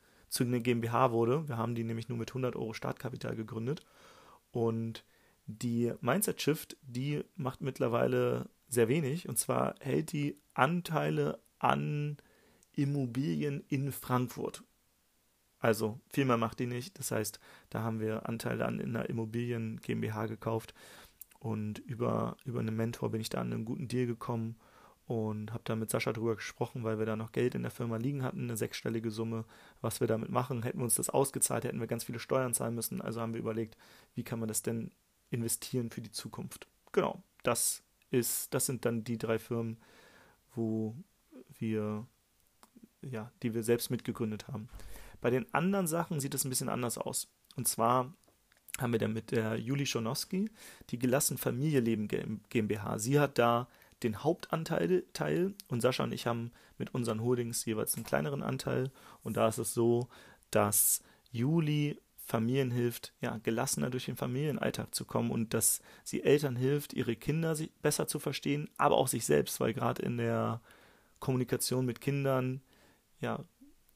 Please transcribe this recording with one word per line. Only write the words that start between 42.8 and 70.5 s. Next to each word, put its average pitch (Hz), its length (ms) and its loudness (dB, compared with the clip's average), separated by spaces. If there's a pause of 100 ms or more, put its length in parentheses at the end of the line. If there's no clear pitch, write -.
ja, 117 280 -8 (120)
die 117 100 0
wir 113 80 0
selbst 120 300 2
mitgegründet 113 560 -4
haben. 120 220 -8 (520)
Bei 127 80 2
den 123 240 2
anderen 185 320 4
Sachen 165 340 0
sieht 135 140 -2
es 135 120 0
ein 135 40 -2
bisschen 127 180 -2
anders 120 300 0
aus. - 340 -4 (240)
Und 120 120 -2
zwar 123 440 4 (680)
haben 120 120 0
wir 117 60 4
dann 110 160 2
mit 110 160 -6
der 113 300 0
Juli 135 260 -2
Schonowski 143 640 -2 (400)
die 123 80 -4
Gelassen 131 400 2
Familie 139 440 2
Leben 110 260 2
G-, - 180 -2 (240)
G 123 100 2
M 107 80 2
B 107 120 0
H. 110 180 -4
Sie 131 220 4
hat 139 180 4
da 117 300 4 (340)
den 110 220 0
Hauptanteil 170 800 0 (100)
Teil 165 400 0 (140)
und 117 140 0
Sascha 127 240 2
und 117 60 -2
ich 107 140 -6
haben 117 260 -2 (280)
mit - 160 -6
unseren 113 260 0
Holdings 120 440 0
jeweils 107 280 0
einen 113 120 -6
kleineren 143 360 0
Anteil. 131 480 -2 (320)
Und 113 160 -4
da 113 100 6
ist 110 120 0
es - 160 -4
so, 120 340 4 (400)
dass - 540 4 (280)
Juli 147 680 2 (160)
Familien 123 540 2
hilft, 120 520 0
ja, 117 180 -4
gelassener 127 500 0
durch 127 160 -4
den 127 100 -4
Familienalltag 131 800 -2
zu - 100 -4
kommen 117 280 0
und 117 240 0
dass - 260 2 (220)
sie - 180 -4
Eltern 147 340 4
hilft, 135 380 0
ihre 120 220 0
Kinder 160 400 0
si-, 156 160 -6 (100)
besser 151 260 2
zu 151 120 -4
verstehen, 143 580 -2
aber 143 200 6
auch 131 100 6
sich - 180 0
selbst, - 340 4
weil 123 140 2
gerade 123 300 0
in 120 140 0
der 113 440 0 (560)